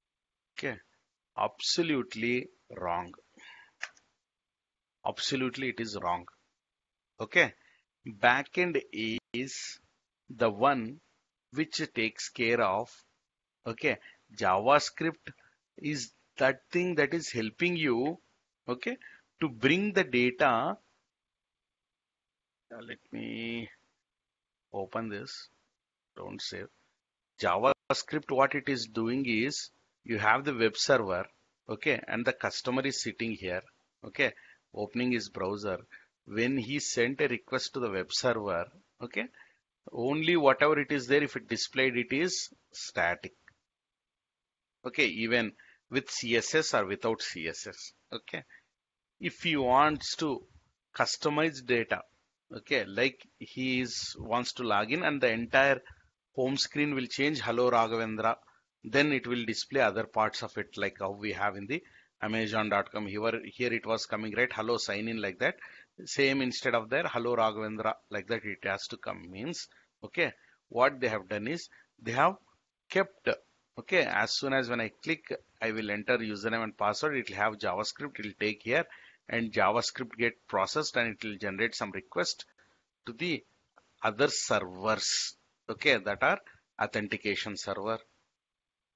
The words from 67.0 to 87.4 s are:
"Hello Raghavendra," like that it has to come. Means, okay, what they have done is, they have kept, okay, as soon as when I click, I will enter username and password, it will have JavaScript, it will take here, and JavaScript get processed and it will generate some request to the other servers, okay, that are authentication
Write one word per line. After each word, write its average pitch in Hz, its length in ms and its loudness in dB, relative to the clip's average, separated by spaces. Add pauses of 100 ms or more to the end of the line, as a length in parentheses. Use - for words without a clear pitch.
"Hello 120 300 0
Raghavendra," 110 580 0 (160)
like 104 160 -6
that 113 180 -4
it 101 200 -8
has 98 240 -2
to - 80 -10
come. 90 340 -10
Means, 113 380 -8 (340)
okay, 143 300 -2 (360)
what 131 300 4
they 123 80 0
have 104 220 -2
done 104 180 -4
is, 165 220 -6 (340)
they 113 80 -6
have 147 240 4 (560)
kept, - 380 0 (500)
okay, 170 260 2
as 110 280 0
soon 135 220 0
as 131 140 2
when 120 120 0
I 110 80 -2
click, - 440 -6 (300)
I 113 80 0
will 110 220 -2
enter 107 260 2
username 110 460 -2
and 107 120 -8
password, 107 400 0
it 120 140 -4
will 95 60 -8
have 107 220 2
JavaScript, 107 600 -4
it 107 80 -8
will 101 140 -8
take 107 240 -2
here, 139 200 2 (440)
and 117 240 -2
JavaScript 113 640 2
get 117 140 2 (160)
processed 107 480 0
and 117 180 0
it - 100 -14
will 107 120 -6
generate 104 400 -2
some 104 160 -4
request - 520 -4 (600)
to 120 60 -10
the 143 320 -4 (580)
other 110 240 2
servers, 101 1120 0 (340)
okay, 127 280 4
that 101 260 -2
are 170 160 4 (420)
authentication 104 720 -4